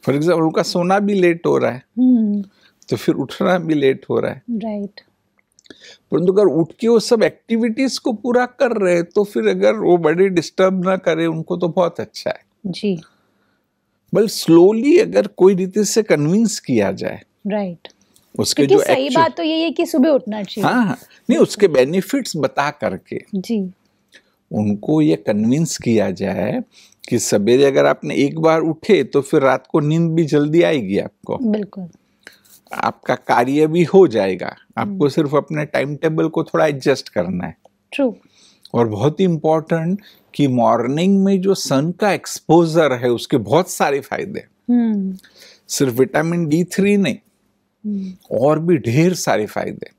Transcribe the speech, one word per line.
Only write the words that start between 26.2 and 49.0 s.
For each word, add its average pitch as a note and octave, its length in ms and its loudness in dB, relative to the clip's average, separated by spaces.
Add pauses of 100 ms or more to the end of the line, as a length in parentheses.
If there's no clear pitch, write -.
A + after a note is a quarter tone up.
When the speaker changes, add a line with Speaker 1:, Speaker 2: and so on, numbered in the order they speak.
Speaker 1:
कि B2 100 0
सवेरे A#2+ 460 2
अगर C#3+ 200 2
आपने C#3+ 300 -2
एक C#3+ 240 0
बार D#3+ 220 2
उठे D#3+ 420 0
तो - 180 -2
फिर D3 200 0
रात C3 260 0
को - 120 0
नींद D#3+ 320 0
भी E3 120 0
जल्दी D3+ 380 2
आएगी B2+ 360 0
आपको। - 400 -8
Speaker 2:
बिल्कुल। G#3 520 -6 (840)
Speaker 1:
आपका - 420 -4
कार्य C3+ 520 0
भी E3+ 160 2
हो F#3 240 6
जाएगा, G2 480 -2 (220)
आपको G#3 140 -4
Speaker 2:
हम्म। F#3 180 0
Speaker 1:
सिर्फ D3 260 -2
अपने D3+ 300 -2
टाइम C#3 300 -4
टेबल D#3+ 320 -2
को D#3+ 160 -4
थोड़ा D#3+ 220 0
एडजस्ट C#3 440 -2
करना - 360 -6
है। E2 120 -14 (340)
Speaker 2:
ट्रू। B3 240 -2 (580)
Speaker 1:
और A#2+ 140 0
बहुत A2 320 -2
ही F#3+ 60 4
इंपॉर्टेंट D#3+ 760 -2 (320)
कि D3 140 0
मॉर्निंग B2+ 760 2
में G3 180 2
जो G3 120 0
सन D3 380 -2
का G3+ 200 -2
एक्सपोजर D#3+ 840 2
है B2 160 -2
उसके A#2+ 280 -2
बहुत B2+ 320 0
सारे C#3+ 300 -2
फायदे - 400 -10
हैं। - 100 -20 (200)
Speaker 2:
हम्म। G#3+ 480 -2 (500)
Speaker 1:
सिर्फ C3 260 -2
विटामिन D#3+ 540 0
डी D#3 160 2
थ्री G3+ 340 0
नहीं, C#3+ 200 0 (680)
Speaker 2:
हम्म। G3 280 -8 (180)
Speaker 1:
और D3 280 0
भी E3+ 180 0
ढेर D3 360 2